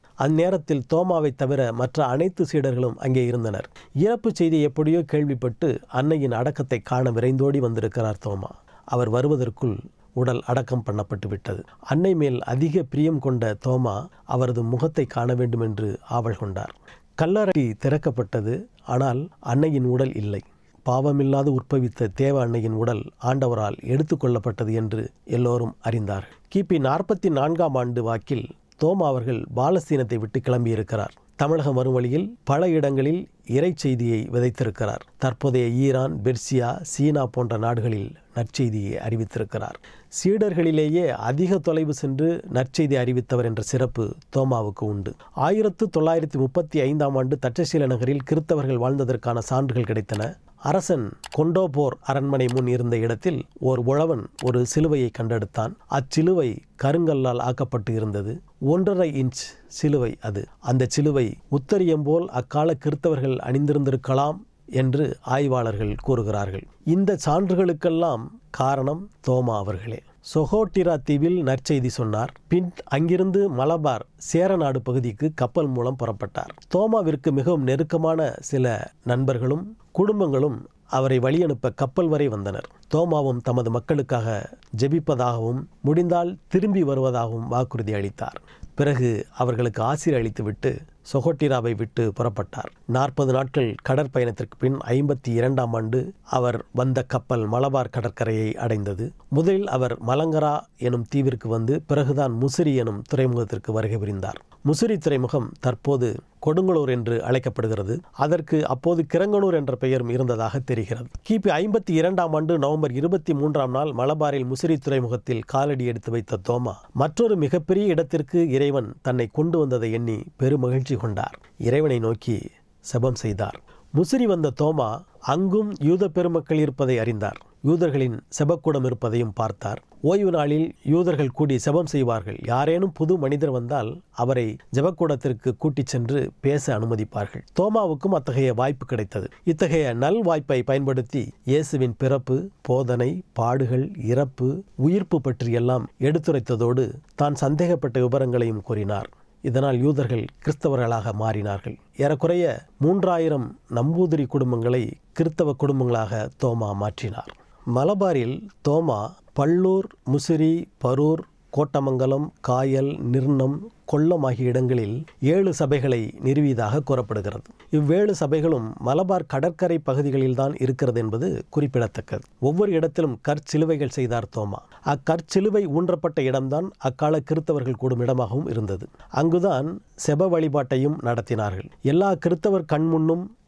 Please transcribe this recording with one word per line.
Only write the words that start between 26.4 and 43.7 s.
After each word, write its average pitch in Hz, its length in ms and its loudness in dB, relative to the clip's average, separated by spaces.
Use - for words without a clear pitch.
கிபி 190 300 2
நாற்பத்தி 170 520 0
நான்காம் 151 440 2
ஆண்டு 123 280 -2
வாக்கில் 113 440 -4
தோமா 175 280 2
அவர்கள் 123 320 -2
பாலஸ்தீனத்தை 135 600 0
விட்டு 110 220 -4
கிளம்பியிருக்கிறார். 113 760 -2
தமிழகம் 147 400 0
வரும் 127 200 2
வழியில் 127 300 0
பல 165 260 2
இடங்களில் 143 500 2
இறை 147 260 2
செய்தியை 117 460 0
விதைத்திருக்கிறார். 117 760 -2
தற்போதைய 127 500 0
ஈரான், 135 440 2
பெர்சியா, 120 480 0
சீனா 147 420 0
போன்ற 113 320 -2
நாடுகளில் 110 520 -2
நற்செய்தியை 110 640 -2
அறிவித்திருக்கிறார். 110 800 -4
சீடர்களிலேயே 170 920 2
அதிக 165 380 2
தொலைவு 156 340 0
சென்று 139 360 0
நற்செய்தி 135 440 2
அறிவித்தவர் 123 520 0
என்ற 110 140 -4
சிறப்பு 123 420 -2